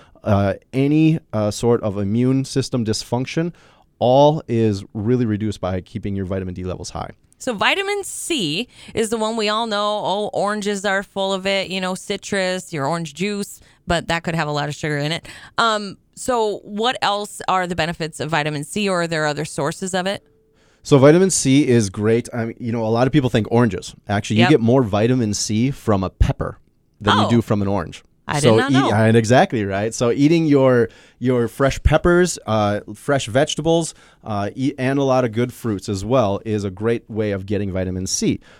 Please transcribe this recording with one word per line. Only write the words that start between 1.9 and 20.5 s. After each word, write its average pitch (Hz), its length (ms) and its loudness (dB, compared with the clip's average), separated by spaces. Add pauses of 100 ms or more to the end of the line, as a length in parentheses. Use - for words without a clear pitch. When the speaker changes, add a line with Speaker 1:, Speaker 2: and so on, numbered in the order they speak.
Speaker 1:
immune 123 480 0
system 131 380 -4
dysfunction. 127 680 -4 (480)
All 143 480 4
is 110 440 0
really 120 320 0
reduced 107 360 -4
by 92 200 -4
keeping 101 360 -8
your 98 80 -4
vitamin 92 300 -6
D 90 100 -10
levels 90 260 -8
high. - 200 -10 (280)
Speaker 2:
So 254 160 -6
vitamin 381 500 -2
C 202 640 -6 (260)
is 220 160 -2
the 226 80 -2
one 220 180 -2
we 208 120 -2
all 226 180 -2
know. 208 380 -2
Oh, 196 280 -2
oranges 202 520 -2
are 196 180 0
full 196 300 -4
of 190 140 -4
it, 196 220 -2
you 190 120 -6
know, 185 140 -4
citrus, 185 800 -4
your 139 140 -4
orange 160 280 -4
juice, 202 460 -6 (260)
but 165 220 -2
that 165 160 -4
could 165 100 -4
have 160 140 -2
a 147 40 -4
lot 143 160 -2
of 147 60 -8
sugar 151 240 -4
in 147 140 -2
it. - 160 -8 (300)
Um, 208 400 -2 (160)
so 220 500 -2
what 220 380 -2
else 202 460 -2
are 185 180 0
the 175 100 -4
benefits 165 420 -4
of 147 120 -6
vitamin 151 340 -2
C, 208 240 -4
or 175 140 0
are 170 40 -2
there 156 200 -2
other 147 180 -2
sources 165 500 -6
of 185 120 -2
it? 202 180 -6 (580)